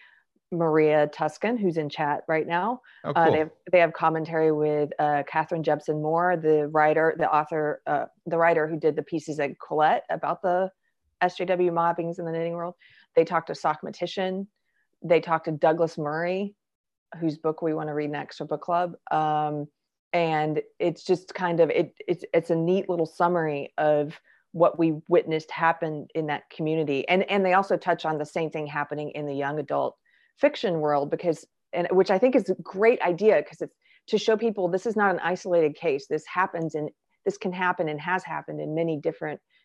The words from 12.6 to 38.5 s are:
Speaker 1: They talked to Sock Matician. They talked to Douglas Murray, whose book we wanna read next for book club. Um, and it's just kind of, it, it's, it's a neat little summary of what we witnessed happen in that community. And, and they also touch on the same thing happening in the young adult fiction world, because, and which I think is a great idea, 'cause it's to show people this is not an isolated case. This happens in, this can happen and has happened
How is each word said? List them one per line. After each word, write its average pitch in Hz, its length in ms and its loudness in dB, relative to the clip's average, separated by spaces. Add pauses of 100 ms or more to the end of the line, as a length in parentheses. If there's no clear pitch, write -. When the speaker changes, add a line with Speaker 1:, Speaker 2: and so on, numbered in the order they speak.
Speaker 1:
They 165 120 4
talked 165 220 -2
to 165 60 -8
Sock 156 280 -2
Matician. 185 640 -6 (540)
They 165 200 4
talked 160 240 -2
to 160 80 -2
Douglas 160 440 2
Murray, 175 600 -4 (640)
whose 160 180 -2
book 156 240 -4
we 160 120 0
wanna 156 200 -6
read 147 160 -4
next 143 280 -8
for 151 80 -8
book - 160 -6
club. 175 340 -2 (160)
Um, 151 560 -2 (460)
and 156 480 0 (160)
it's 170 260 -2
just 175 300 -2
kind 170 260 0
of, 156 100 6
it, - 240 0 (140)
it's, 165 240 -4
it's 165 180 0
a 165 60 2
neat 185 320 0
little 170 180 -2
summary 160 680 -2
of 151 420 2 (340)
what 165 260 4
we 165 160 4 (140)
witnessed 160 420 2
happen 165 640 -2
in 160 140 -2
that 143 200 -6
community. 156 580 -2
And, 185 240 0
and 196 140 0
they 185 80 2
also 190 240 2
touch 170 300 -2
on 156 100 -2
the 147 80 -6
same 160 260 -6
thing 151 160 -6
happening 147 440 -6
in 147 160 -8
the 139 80 -6
young 143 260 -4
adult 139 360 -4 (420)
fiction 220 420 0
world, 147 300 0
because, 165 360 -2 (280)
and 175 180 -2
which 185 180 4
I 190 80 4
think 254 160 4
is 226 140 2
a 269 140 0
great 220 400 2
idea, 175 400 4
'cause - 180 -18
it's 156 140 -10 (320)
to 214 100 0
show 220 180 2
people 214 320 -2
this 180 200 -2
is 214 100 -2
not 202 180 4
an 165 60 -4
isolated 170 560 0
case. 139 320 -2
This 143 180 -4
happens 175 480 -4
in, 151 140 -4 (380)
this 196 100 -2
can 185 160 -6
happen 180 360 -2
and 151 120 -6
has 180 240 -4
happened 151 380 -10